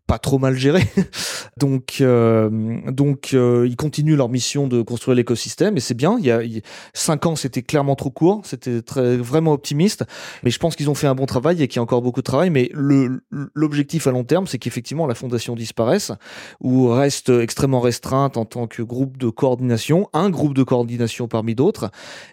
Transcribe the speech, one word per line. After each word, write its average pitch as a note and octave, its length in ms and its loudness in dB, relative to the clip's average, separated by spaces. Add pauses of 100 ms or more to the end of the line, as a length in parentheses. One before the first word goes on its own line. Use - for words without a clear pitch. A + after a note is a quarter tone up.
pas A#2+ 100 0
trop C#3 220 0
mal C3 160 2
géré. C#3 260 2 (140)
<laughs> - 600 -6
Donc, C3+ 440 -2
euh, A2+ 480 4 (420)
donc, C#3 420 0
euh, B2 360 4
ils B2 80 -4
continuent D3+ 400 2
leur C3 120 4
mission B2+ 380 -2
de B2 140 2
construire A#2+ 340 0
l'écosystème B2 640 0
et - 20 0
c'est - 140 -4
bien. D#3 260 2
Il F#3 60 -4
y A#2+ 60 4
a, A#2 120 2
il, A2+ 180 -8 (320)
cinq - 320 -2
ans, E3 100 0
c'était C3 260 -6
clairement C#3 340 0
trop C3+ 160 -6
court. G3 340 2
C'était A#2+ 360 -6
très, B2 360 0
vraiment D3 360 0
optimiste. D3 500 0 (400)
Mais B2 80 2
je - 80 -6
pense E3 160 -2
qu'ils D3 140 -2
ont C#3+ 60 0
fait D3 120 0
un C3 80 2
bon C3+ 100 -2
travail D#3 380 0
et B2+ 40 2
qu'il - 100 -6
y - 20 0
a A#2+ 40 0
encore A#2+ 180 0
beaucoup B2 200 -2
de - 40 -14
travail. D#3 240 2
Mais C3 240 2
le, C#3 480 2 (320)
l'objectif D3 540 -2
à C3+ 40 4
long B2+ 140 -2
terme, E3+ 220 0
c'est C3+ 100 -6
qu'effectivement, C3+ 500 -6
la A#2+ 80 -2
fondation A#2+ 400 -6
disparaisse A#2 560 0 (480)
ou B2+ 300 4
reste C3+ 400 2
extrêmement B2 520 2
restreinte C3 560 0
en A2+ 80 -2
tant A#2+ 220 -8
que - 140 -10
groupe B2+ 360 -4
de B2+ 120 -2
coordination, B2+ 840 0
un F3+ 160 2
groupe D3+ 260 0
de C3+ 80 4
coordination A#2+ 640 -2
parmi A2+ 260 -2
d'autres. C3 340 0 (440)